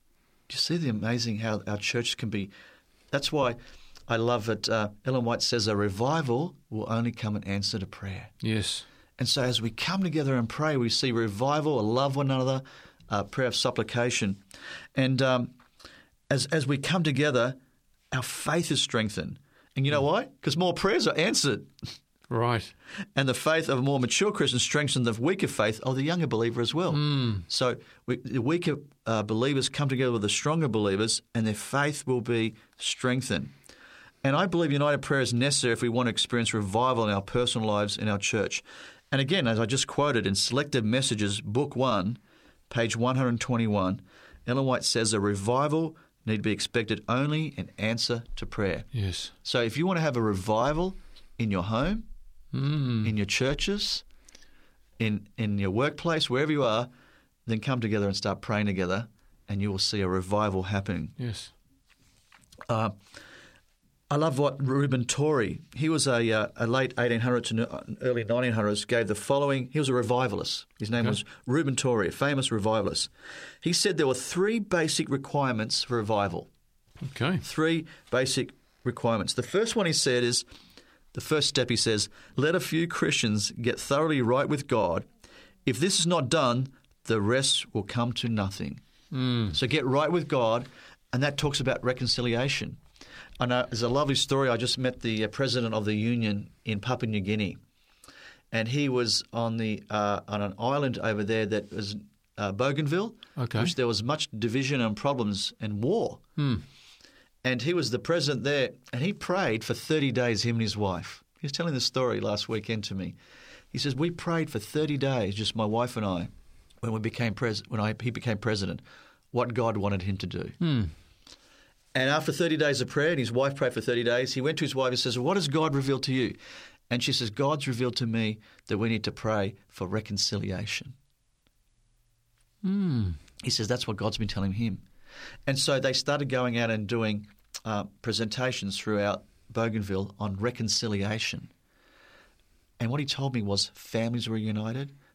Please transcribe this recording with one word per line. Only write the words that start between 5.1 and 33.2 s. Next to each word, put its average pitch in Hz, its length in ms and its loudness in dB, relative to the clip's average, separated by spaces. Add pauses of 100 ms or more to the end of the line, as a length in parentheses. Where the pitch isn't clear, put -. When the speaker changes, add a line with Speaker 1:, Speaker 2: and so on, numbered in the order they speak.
Speaker 1:
White 117 160 0
says, 117 260 0
"A 107 80 2
revival 123 800 0 (140)
will 110 180 -4
only 117 240 0
come 107 240 -4
in 104 100 -4
answer 101 340 -2
to 95 80 -6
prayer." 95 420 -10 (120)
Speaker 2:
Yes. 110 420 -2 (340)
Speaker 1:
And 123 100 -2
so - 140 2
as 123 180 2
we 113 120 -2
come - 320 -2
together 147 320 2
and 117 120 2
pray, 151 300 0
we 117 120 2
see 127 220 2
revival, 127 680 2
a - 20 2
love 131 340 2
one 139 140 2
another, 131 320 2 (480)
uh, 101 140 0
prayer 127 240 -2
of 113 80 -2
supplication. 120 800 0 (560)
And, 131 300 2
um, 127 260 2 (800)
as, 135 180 2
as 151 200 0
we 143 100 2
come 156 240 0
together, 139 540 2 (560)
our 131 100 -2
faith 165 500 -2
is 139 100 2
strengthened. 107 580 -2 (360)
And 135 80 2
you 139 80 2
know 147 120 4
Speaker 2:
Mm. 143 80 4
Speaker 1:
why? 226 160 0 (160)
'Cause 143 140 0
more 180 180 2
prayers 202 320 2
are 147 100 2
answered. 151 480 2 (640)
Speaker 2:
Right. 117 460 0 (420)
Speaker 1:
And 135 140 2
the 123 60 2
faith 156 340 2
of 135 80 2
a 123 60 2
more 139 160 2
mature 156 320 2
Christian 139 260 2
strengthens 131 480 2
the 117 80 2
weaker 143 340 0
faith 110 340 0
of 131 140 -2
the 135 60 -2
younger 160 240 2
believer 120 340 0
as 117 140 0
well. 165 200 2
Speaker 2:
Mm. 139 540 0
Speaker 1:
So 123 280 0 (320)
we, 123 100 0
the 127 240 -2
weaker, 160 360 2 (280)
uh, 113 160 2
believers 120 480 2
come 147 200 -2
together 127 220 2
with 113 120 0
the 104 60 2
stronger 151 380 0
believers, 107 540 2 (140)
and 113 100 2
their 107 80 0
faith 143 540 -2
will 127 140 0
be 113 340 0 (240)
strengthened. 123 680 -2 (760)